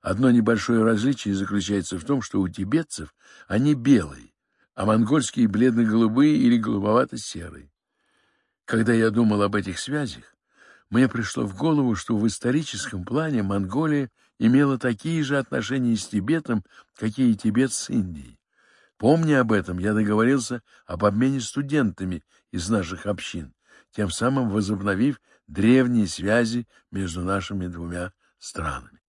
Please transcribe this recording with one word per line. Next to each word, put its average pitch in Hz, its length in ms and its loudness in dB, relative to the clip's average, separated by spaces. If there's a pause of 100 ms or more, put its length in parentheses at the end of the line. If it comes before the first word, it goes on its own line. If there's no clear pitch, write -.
Одно 120 300 2
небольшое 113 520 2
различие 113 500 0
заключается 98 640 -4
в 80 60 -12
том, 139 180 -2
что 98 200 -4
у 92 80 0
тибетцев 101 640 -4 (320)
они 135 260 2
белые, 117 600 2 (400)
а 95 120 -4
монгольские 113 640 2
бледно-голубые 117 880 4
или 120 200 4
голубовато-серые. 104 1120 -2 (920)
Когда 113 280 0
я 113 160 4
думал 107 320 2
об 101 140 0
этих 98 240 -4
связях, 135 560 -8 (540)
мне 254 180 4
пришло - 380 -4
в 95 100 -8
голову, 135 400 2
что 110 220 -4
в 107 100 2
историческом 110 800 -4
плане 143 360 -2
Монголия 113 720 -2 (260)
имела 135 400 4
такие 151 460 -2
же 139 140 -2
отношения 123 580 -2
с - 120 -6
Тибетом, 113 560 -2 (340)
какие 117 340 2
и 107 40 4
Тибет 117 360 0
с - 180 -8
Индией. 87 500 -6 (580)
Помня 151 440 4
об 113 100 0
этом, 90 280 0
я 104 140 0
договорился 113 680 0 (240)
об 90 200 -4
обмене 123 360 2
студентами 110 840 -2 (280)
из 90 180 -6
наших 92 360 -2
общин, 92 480 -6 (380)
тем 104 180 -2
самым 123 400 -2
возобновив 104 680 -2 (280)
древние 117 600 4
связи 113 600 -2 (240)
между 90 320 -6
нашими 95 440 -4
двумя 87 460 -8 (260)
странами. 67 680 -10